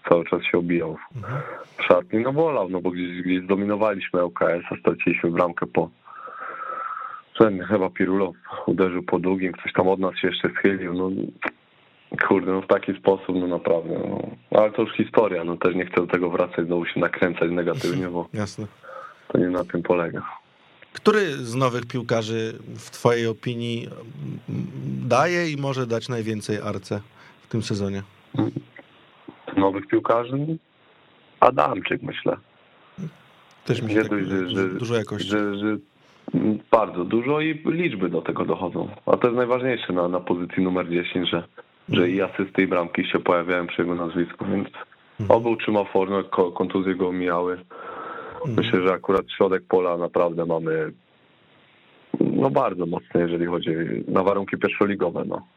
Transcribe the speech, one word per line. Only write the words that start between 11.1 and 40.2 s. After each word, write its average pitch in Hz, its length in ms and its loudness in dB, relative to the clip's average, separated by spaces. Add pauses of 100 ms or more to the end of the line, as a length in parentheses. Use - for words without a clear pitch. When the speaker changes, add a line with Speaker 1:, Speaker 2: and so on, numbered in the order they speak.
Speaker 1:
kurde, 92 240 4
no 95 100 2
w - 60 -12
taki 98 260 2
sposób, 92 420 2
no 90 120 0
naprawdę, 85 520 0 (100)
no. 98 100 -4 (400)
Ale 107 120 6
to 113 100 0
już 107 120 0
historia, 98 500 4
no 85 140 -2
też 85 180 2
nie 90 100 2
chcę 90 100 -10
do 87 120 2
tego 87 220 2
wracać, 90 360 0
znowu 87 200 0
się - 140 -2
nakręcać 85 520 2
negatywnie, 87 560 0
bo 87 240 -4
Speaker 2:
<laughs> - 20 -12
Jasne. 104 320 -6 (640)
Speaker 1:
to - 100 0
nie 90 120 4
na 90 140 -2
tym 87 200 -4
polega. 82 380 0 (720)
Speaker 2:
Który 214 280 2 (100)
z 127 240 -6
nowych 123 300 0
piłkarzy 113 680 -2 (240)
w - 140 -16
twojej 117 360 2
opinii, 117 600 -4
mm, - 800 -8 (400)
daje 165 440 2
i 143 60 -4
może 131 300 -2
dać 113 220 -2
najwięcej 110 520 -2
Arce 104 400 -4 (400)
w - 60 -20
tym 110 160 -2
sezonie? 98 400 -4 (1500)
Speaker 1:
Nowych 98 300 2
piłkarzy? 117 500 2 (1000)
Adamczyk, 123 640 2
myślę. - 360 -4 (1300)
Speaker 2:
Też 113 160 0
mi 110 80 -4
się 104 60 0
Speaker 1:
Nie 110 60 8
Speaker 2:
tak 110 100 0
Speaker 1:
dość, 101 160 0
że, 95 80 0
Speaker 2:
wydaje, 90 200 0
Speaker 1:
że, 95 140 2
Speaker 2:
dużo 117 260 -2
jakości. 101 340 -2
Speaker 1:
że, 104 280 0
że 107 200 0 (920)
bardzo 90 340 4
dużo 123 360 0
i 156 240 -2
liczby 147 440 0
do 87 120 -2
tego - 240 -4
dochodzą. 87 440 -2 (160)
A 123 120 4
to 123 100 2
jest 120 100 2
najważniejsze 123 560 0
na, 87 140 2
na 90 120 0
pozycji 90 440 -2